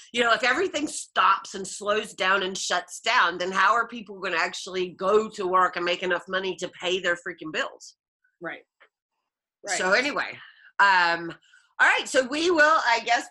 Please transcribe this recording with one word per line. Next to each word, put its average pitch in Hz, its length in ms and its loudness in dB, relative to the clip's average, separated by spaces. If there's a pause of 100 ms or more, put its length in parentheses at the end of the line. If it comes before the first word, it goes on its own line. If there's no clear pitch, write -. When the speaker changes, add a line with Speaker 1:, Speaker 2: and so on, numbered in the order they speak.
(120)
Speaker 1:
you 240 100 0
know, 233 100 4
if 220 120 0
everything 294 440 0
stops - 680 0
and 196 120 -8
slows 208 460 -4
down 190 300 0
and 185 160 -6
shuts - 420 -4
down, 196 380 2
then 180 140 -4
how 190 200 4
are 226 160 0
people 208 320 -14
gonna 180 160 -4
actually 185 540 -4
go 214 400 0
to 202 160 -6
work 185 300 2
and 175 80 -4
make 180 180 -2
enough 180 260 -2
money 185 280 -4
to 175 120 -10 (120)
pay 180 200 -2
their 175 160 -2
freaking 170 360 -12
bills? - 420 -8 (460)
Speaker 2:
Right. 160 220 -12 (1040)
Speaker 1:
So 185 220 0
Speaker 2:
Right. 214 140 4
Speaker 1:
anyway, 143 340 -4 (400)
um, 170 560 4 (440)
all 277 100 6
right, 440 200 0
so 269 180 2
we 311 240 -2
will, 311 360 6
I 233 180 2
guess, 233 260 0